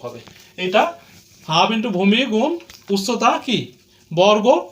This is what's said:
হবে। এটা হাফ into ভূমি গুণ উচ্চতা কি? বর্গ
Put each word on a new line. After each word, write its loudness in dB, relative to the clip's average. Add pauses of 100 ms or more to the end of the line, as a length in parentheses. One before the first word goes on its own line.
হবে। -14 (460)
এটা 2 (640)
হাফ 2
into -4
ভূমি 2 (120)
গুণ 0 (440)
উচ্চতা 0 (140)
কি? -2 (540)
বর্গ 4 (240)